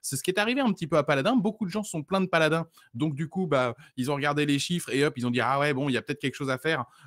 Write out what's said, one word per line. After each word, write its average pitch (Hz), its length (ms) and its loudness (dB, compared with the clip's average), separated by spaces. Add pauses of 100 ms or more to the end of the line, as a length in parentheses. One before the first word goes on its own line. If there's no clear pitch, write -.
C'est - 160 -6
ce - 60 -8
qui 180 80 -2
est 180 80 0
arrivé 240 200 0
un 247 140 2
petit 175 120 -8
peu 156 120 2
à 143 60 4
Paladin. 156 340 2
Beaucoup 214 280 0
de 170 60 -6
gens 208 120 -2
sont 160 200 -6
plaints 190 160 -2
de 185 80 2
Paladin. 165 400 2 (260)
Donc, 143 220 -2
du 156 140 -4
coup, 185 180 -2
bah, 127 280 2 (200)
ils 127 160 -2
ont 143 40 0
regardé 147 300 0
les 143 140 2
chiffres 175 340 -4
et 139 120 4
hop, 151 100 0
ils 123 100 -2
ont 123 60 0
dit : « 123 100 0
Ah 131 180 2
ouais, 147 140 2
bon, 139 140 -2
il 131 60 0
y 117 40 2
a 107 40 -2
peut-être - 180 -6
quelque 131 160 -4
chose 135 140 -6
à 131 80 -2
faire. » 156 280 -2 (220)